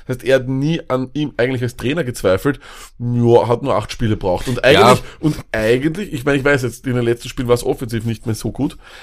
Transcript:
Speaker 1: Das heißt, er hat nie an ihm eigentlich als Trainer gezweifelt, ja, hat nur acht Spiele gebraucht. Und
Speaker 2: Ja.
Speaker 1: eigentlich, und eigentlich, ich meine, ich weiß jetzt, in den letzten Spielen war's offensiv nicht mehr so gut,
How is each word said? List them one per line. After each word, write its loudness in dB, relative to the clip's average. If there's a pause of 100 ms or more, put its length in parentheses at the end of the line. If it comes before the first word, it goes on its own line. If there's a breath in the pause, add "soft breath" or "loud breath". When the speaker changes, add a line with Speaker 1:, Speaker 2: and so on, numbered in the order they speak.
Speaker 1:
Das -6
heißt, -16
er 4
hat -2
nie -2
an -2
ihm -4
eigentlich -2
als -6
Trainer -4
gezweifelt, 0 (380 loud breath)
ja, 4
hat 0
nur 0
acht -4
Spiele -2
gebraucht. -2
Und -4
Speaker 2:
Ja. 6
Speaker 1:
eigentlich, 4 (160 loud breath)
und 0 (160)
eigentlich, 0
ich -8
meine, 2
ich -4
weiß 4
jetzt, -6
in -2
den 0
letzten -2
Spielen -6
war's 4
offensiv -4
nicht -4
mehr -2
so -6
gut, -4 (260 loud breath)